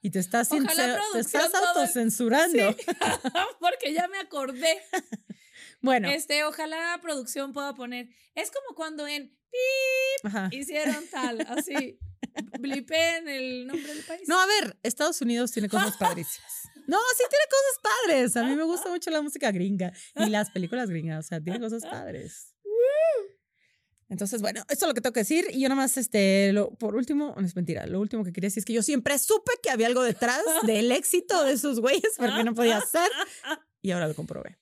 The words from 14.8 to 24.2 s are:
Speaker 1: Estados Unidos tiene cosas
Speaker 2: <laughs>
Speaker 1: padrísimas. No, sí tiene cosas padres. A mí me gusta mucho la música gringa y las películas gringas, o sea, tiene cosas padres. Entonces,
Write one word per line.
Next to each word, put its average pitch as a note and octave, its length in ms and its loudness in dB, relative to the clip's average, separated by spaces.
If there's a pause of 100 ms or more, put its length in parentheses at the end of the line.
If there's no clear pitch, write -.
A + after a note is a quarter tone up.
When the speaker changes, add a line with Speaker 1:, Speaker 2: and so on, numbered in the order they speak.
Speaker 1:
Estados A#3+ 380 0
Unidos A#3+ 320 0
tiene G#3 160 -2
cosas G#3+ 280 2
Speaker 2:
<laughs> - 20 -18
Speaker 1:
padrísimas. - 520 -2 (360)
No, E4+ 120 4 (180)
sí B4 120 4
tiene D5 220 4
cosas C5 560 2
padres. C4 320 4
A A#3 60 2
mí C4+ 120 2
me D#4 80 0
gusta F4 240 -2
mucho F4 220 -4
la D#4 120 0
música C#4 300 -2
gringa F#3 400 0 (240)
y C#4+ 140 2
las G#3 200 0
películas G#3 380 -4
gringas, D#3+ 380 -4
o - 20 -16
sea, E3 140 -4
tiene F3+ 180 -4
cosas A3+ 240 -6
padres. - 640 -10 (1600)
Entonces, G3+ 340 -4